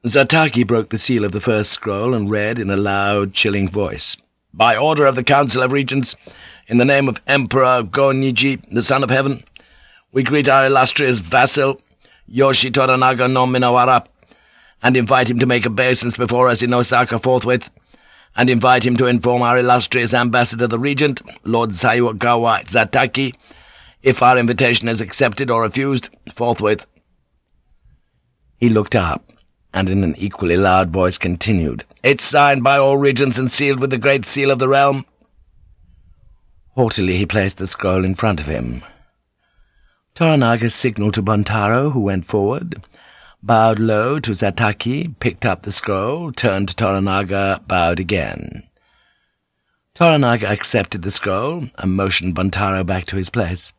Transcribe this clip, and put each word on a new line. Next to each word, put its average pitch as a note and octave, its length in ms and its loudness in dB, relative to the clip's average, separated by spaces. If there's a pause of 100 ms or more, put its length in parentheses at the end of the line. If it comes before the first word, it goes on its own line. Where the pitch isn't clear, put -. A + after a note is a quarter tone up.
Zataki C3+ 600 2
broke A2+ 220 0
the A2+ 100 -6
seal A2+ 260 -2
of G2 60 -2
the G#2 120 -6
first G#2+ 280 -2
scroll G#2+ 440 -4
and G#2 160 -4
read G#2+ 280 -4
in G2+ 120 -6
a G2 60 0
loud, G2+ 580 -2
chilling G2 340 -2
voice, - 480 -6 (360)
"By A2 220 2
order D3 320 2
of C3+ 80 4
the B2 80 -4
Council C3 400 2
of B2+ 80 0
Regents, C3+ 460 -4 (500)
in A#2+ 120 0
the B2 60 6
name C#3 220 2
of A#2 220 -4
Emperor B2+ 560 2
Go-Niji, C3+ 720 0 (140)
the A#2 100 0
Son C3+ 220 0
of A#2 60 -6
Heaven, C3+ 340 0 (680)
we C3+ 140 -2
greet D3 240 0
our C3+ 180 6
illustrious C3 540 2
vassal, C3+ 600 0 (520)
Yoshi C3 380 2
Toranaga B2+ 580 2
no B2+ 160 2
Minawara, B2 600 2 (760)
and B2+ 140 2
invite B2+ 320 2
him A#2+ 120 0
to C3 60 4
make B2 200 0
obeisance A#2+ 500 -2
before B2 320 0
us A#2+ 140 0
in B2 100 0
Osaka A#2+ 460 0
forthwith, B2+ 500 0 (680)
and B2+ 120 2
invite B2 380 4
him B2 100 0
to B2+ 100 2
inform B2 360 0
our A#2+ 160 2
illustrious B2 560 0
ambassador, A#2+ 540 0
the A#2 100 -2
regent, C#3+ 420 -2 (240)
Lord A#2 280 0
Sayugawa A#2 960 0
Zataki, B2 680 -2 (680)
if B2+ 200 2
our B2+ 160 4
invitation A#2+ 500 0
is A2+ 120 -4
accepted B2 500 -4
or A2+ 120 0
refused, C3+ 460 -2 (280)
forthwith." G#2+ 500 -2 (1700)
He A#2+ 100 2
looked G#2+ 260 0
up, F2 300 -2 (500)
and F#2+ 160 0
in G2 140 2
an D#2+ 120 -2
equally F2+ 400 -2
loud F#2 340 4
voice F2+ 280 0
continued, F2 680 -2 (200)
"It's C#3 200 2
signed C#3+ 380 2
by C#3 160 4
all C#3 180 4
regents C3+ 420 2
and B2+ 120 -2
sealed C#3 300 -2
with B2 100 -2
the B2+ 80 -2
great C#3 260 0
seal C#3 280 0
of B2 80 0
the C3 80 2
realm." C#3 360 2 (1700)
Haughtily G2 420 0
he G2 80 -2
placed G2 320 -2
the F#2+ 80 -6
scroll F#2+ 380 0
in F#2 100 0
front G2+ 240 0
of D2 80 -8
him. B1 360 -6 (1300)
Toranaga A#2 540 2
signaled G#2+ 440 -2
to A2 80 0
Buntaro, G#2+ 720 0
who B2+ 80 0
went G2 260 -2
forward, A2 560 -4 (640)
bowed A2+ 340 4
low A2+ 400 0
to A#2+ 140 -6
Zataki, A#2 880 -4
picked A#2+ 260 -4
up F#2 160 -2
the G2+ 100 -10
scroll, B2 600 -6
turned G2 360 -2
to - 60 -10
Toranaga, G2 920 -2
bowed F2 340 0
again. D#2 640 -6 (1300)
Toranaga B2+ 560 2
accepted G#2 520 -4
the F#2+ 100 -6
scroll A#2+ 560 -6 (100)
and F#2+ 160 -2
motioned F#2+ 400 -2
Buntaro F#2+ 500 -2
back F2+ 220 -4
to F#2+ 100 -10
his F#2 140 -6
place. F#2 480 -2